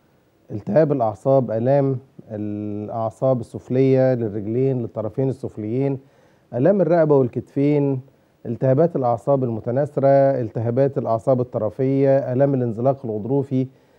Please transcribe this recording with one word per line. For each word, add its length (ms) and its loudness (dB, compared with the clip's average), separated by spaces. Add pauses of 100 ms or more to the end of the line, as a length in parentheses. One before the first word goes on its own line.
(520)
التهاب 400 0
الأعصاب، 600 0
آلام 460 0 (340)
الأعصاب 1080 -4
السفلية 760 0
للرجلين، 680 -2
للطرفين 480 -4
السفليين، 680 -6 (540)
آلام 280 2
الرقبة 360 4
والكتفين، 800 0 (460)
التهابات 500 0
الأعصاب 480 0
المتناثرة، 960 0
التهابات 560 -2
الأعصاب 440 0
الطرفية، 920 0
آلام 200 2
الانزلاق 520 -2
الغضروفي، 640 -2 (320)